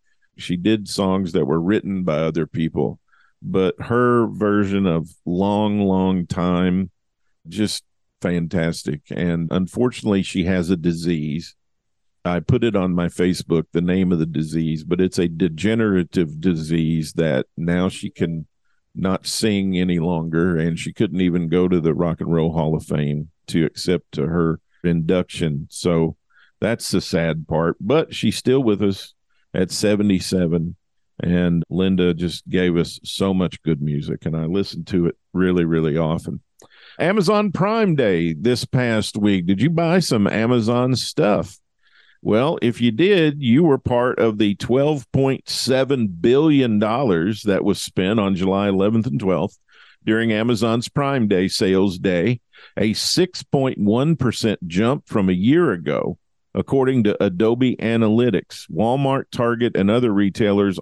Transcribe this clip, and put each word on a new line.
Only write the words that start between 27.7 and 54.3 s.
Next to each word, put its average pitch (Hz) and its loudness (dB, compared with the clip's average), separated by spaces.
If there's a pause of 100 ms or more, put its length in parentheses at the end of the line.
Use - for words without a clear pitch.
but 135 0
she's - -2
still 131 0
with 107 0
us 98 -4 (400)
at 90 -2
seventy-seven, 92 0 (460)
and 87 0
Linda 92 2
just 85 -6
gave 90 0
us - -2
so 98 -2
much 92 -2
good 80 -2
music, 76 -6
and 80 -4
I 80 -4
listen 85 -4
to 87 0
it 78 -2 (160)
really, 90 2
really 80 0
often. 82 -4 (560)
Amazon 202 2
Prime 202 0
Day 87 2
this 117 0
past 117 -2
week. 101 2
Did 98 2
you 160 2
buy 170 2
some 110 2
Amazon 120 2
stuff? - -2 (600)
Well, 123 0
if 117 0
you 120 4
did, 156 2
you 170 4
were 139 4
part 123 0
of 107 2
the 101 2
twelve 139 0
point 135 0
seven 127 0
billion 123 4
dollars 107 0
that 95 2
was 95 0
spent 101 0
on 98 2
July 95 0
eleventh 101 2
and 135 -4
twelfth 92 0 (480)
during 110 2
Amazon's 113 0
Prime 139 0
Day 95 2
sales 95 2
day, 95 0 (360)
a 110 0
six - -2
point 131 -2
one 127 2
percent 107 -2